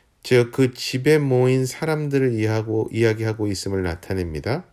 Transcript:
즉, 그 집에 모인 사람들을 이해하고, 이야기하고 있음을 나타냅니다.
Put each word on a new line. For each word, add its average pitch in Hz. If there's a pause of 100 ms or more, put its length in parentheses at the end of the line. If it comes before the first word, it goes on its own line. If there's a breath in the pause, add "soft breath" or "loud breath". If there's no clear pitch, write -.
(220 soft breath)
즉, 120
그 131
집에 139
모인 131
사람들을 143
이해하고, 110
이야기하고 110
있음을 98
나타냅니다. 90